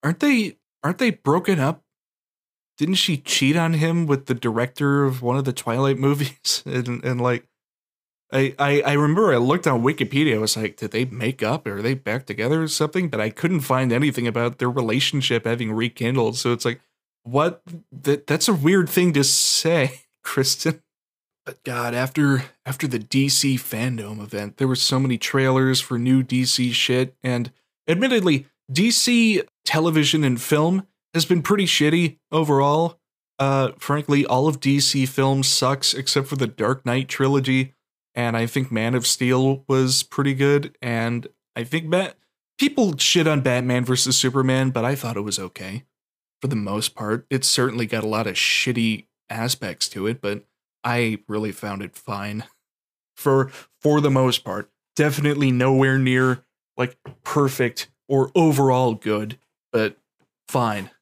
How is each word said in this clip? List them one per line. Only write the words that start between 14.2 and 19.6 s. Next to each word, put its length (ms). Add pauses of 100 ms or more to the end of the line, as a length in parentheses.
about 320
their 120
relationship 720
having 260
rekindled. 680
So 160
it's 120
like, 160 (440)
what? 380 (300)
That, 340
that's 220
a 60
weird 340
thing 240
to 100
say, 800 (100)